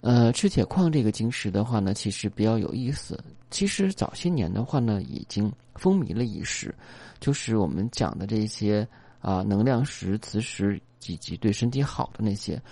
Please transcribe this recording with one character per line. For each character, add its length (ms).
呃， 320
赤 160
铁 160
矿 260
这 120
个 80
晶 200
石 200
的 120
话 160
呢， 140
其 160
实 180
比 160
较 140
有 160
意 180
思。 320
其 160
实 260
早 220
些 140
年 220
的 140
话 140
呢， 240
已 260
经 220
风 240
靡 160
了 100
一 180
时， 300
就 120
是 260
我 100
们 240
讲 260
的 80
这 220
些， 400
啊， 240
能 200
量 200
石、 360
磁 200
石 420
以 120
及 200
对 140
身 180
体 140
好 300
的 100
那 100
些， 280